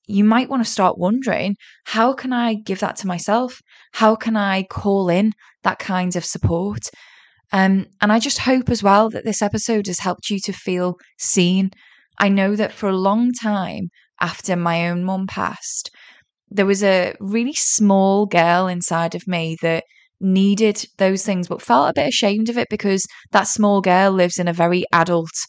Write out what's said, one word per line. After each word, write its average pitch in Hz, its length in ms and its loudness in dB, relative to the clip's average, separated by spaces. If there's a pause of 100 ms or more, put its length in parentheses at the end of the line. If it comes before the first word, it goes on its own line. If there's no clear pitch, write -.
you 208 200 2
might 240 240 2
wanna 254 160 -2
start 190 320 -2
wondering, 202 580 -2 (300)
"How 226 260 0
can 262 220 -6
I 240 220 -2
give 202 260 -6
that - 160 -6
to 196 100 -8
myself? 220 540 -4 (320)
How 220 240 4
can 226 180 -2
I 196 280 0
call 196 440 -2
in 196 240 2 (320)
that 214 160 -2
kind 180 380 -4
of 165 80 -6
support?" 175 640 -4 (640)
Um, 190 360 2 (140)
and 208 100 4
I 226 80 4
just 269 200 -4
hope 254 300 2
as 233 140 0
well 202 260 6
that - 160 -8
this 214 160 -2
episode 208 460 -2
has 180 120 -6
helped - 300 -6
you 202 120 -2
to 196 120 -6
feel 180 420 -4 (220)
seen. 190 540 2 (480)
I 202 100 4
know 196 260 2
that 214 180 -2
for 208 160 -4
a 190 80 0
long 214 340 2
time 202 580 -4 (320)
after 175 340 -4
my 170 340 0
own 175 140 -4
mum 190 240 -4
passed, - 640 -8 (600)
there 196 160 0
was 196 180 0
a 185 360 2
really 233 340 -4
small 196 720 2
girl 175 420 2
inside 180 480 -4
of 175 120 -8
me 165 340 -4
that 165 220 0 (360)
needed 202 640 2 (140)
those 190 260 0
things, 180 240 -4
but - 140 -8
felt 254 280 2
a - 40 -2
bit 285 160 0
ashamed 220 400 0
of 240 80 -2
it 240 120 -2
because 196 360 -2 (260)
that 202 160 2
small 202 340 2
girl 190 300 4
lives 180 260 2
in 180 100 -2
a 170 60 -2
very 175 380 2
adult 165 400 2 (180)